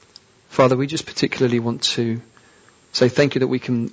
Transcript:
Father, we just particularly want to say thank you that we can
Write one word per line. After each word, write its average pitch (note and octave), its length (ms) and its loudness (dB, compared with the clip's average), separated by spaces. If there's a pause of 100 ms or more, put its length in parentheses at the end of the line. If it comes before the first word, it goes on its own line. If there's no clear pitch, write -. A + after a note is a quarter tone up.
(500)
Father, C3 280 4
we C3+ 100 -2
just - 180 -6
particularly B2 540 0
want A#2 240 -4
to A#2 380 -2 (680)
say B2+ 180 4
thank C#3+ 240 2
you C#3 60 0
that B2+ 80 0
we C3 100 0
can A#2+ 360 -2